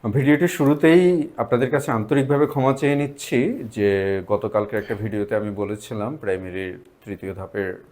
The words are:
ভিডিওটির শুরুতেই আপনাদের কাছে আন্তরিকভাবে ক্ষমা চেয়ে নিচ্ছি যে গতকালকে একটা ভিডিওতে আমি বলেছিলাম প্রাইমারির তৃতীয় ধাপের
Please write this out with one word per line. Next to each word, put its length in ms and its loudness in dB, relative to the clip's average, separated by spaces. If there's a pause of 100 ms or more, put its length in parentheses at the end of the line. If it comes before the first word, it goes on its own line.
ভিডিওটির 440 4
শুরুতেই 880 4
আপনাদের 340 0
কাছে 200 -2
আন্তরিকভাবে 560 2
ক্ষমা 260 2
চেয়ে 240 0
নিচ্ছি 760 -2
যে 540 0
গতকালকে 500 -2
একটা 180 -4
ভিডিওতে 420 -4
আমি 140 -2
বলেছিলাম 680 -6
প্রাইমারির 640 -6 (260)
তৃতীয় 300 -10
ধাপের 580 -6